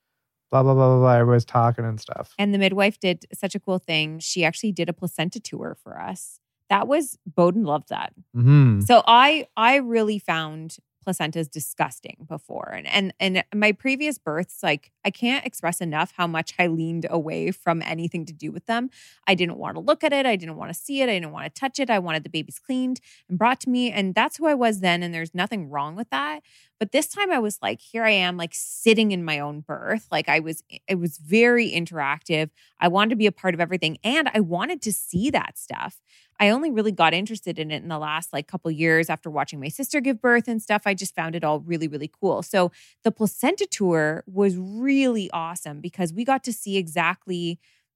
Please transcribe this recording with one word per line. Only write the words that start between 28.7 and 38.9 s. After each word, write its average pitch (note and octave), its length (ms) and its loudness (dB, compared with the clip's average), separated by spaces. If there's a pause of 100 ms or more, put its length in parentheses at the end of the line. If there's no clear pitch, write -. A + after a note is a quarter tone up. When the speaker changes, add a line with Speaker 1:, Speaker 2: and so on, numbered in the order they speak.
Speaker 2:
in F3+ 140 -2
my D3+ 120 -2
own D3 220 -8
birth. C#3+ 500 -6
Like, D#3 200 -2
I D#3 100 2
was, D#3 240 -8 (240)
it F#3 100 0
was E3+ 200 -4
very A3+ 520 4
interactive. D#3 800 -4 (320)
I F3 80 4
wanted G3+ 220 2
to B3 60 0
be G#3+ 100 4
a G3 60 2
part F#3 200 -2
of E3 80 -4
everything. E3 420 -2
And C4+ 300 0
I G#3+ 80 2
wanted G3 420 -4
to G#3+ 100 -4
see G3+ 380 -4
that - 280 -4
stuff. - 420 -12 (400)
I G#3 100 6
only D4 200 0
really G#3+ 220 0
got E3 220 4
interested G3 440 -6
in D#3 120 -6
it D3+ 120 -8
in F3 60 -12
the D#3+ 100 -6
last, D#3 340 -6
like, D3+ 160 -6
couple E3+ 220 -6
years D#3+ 380 2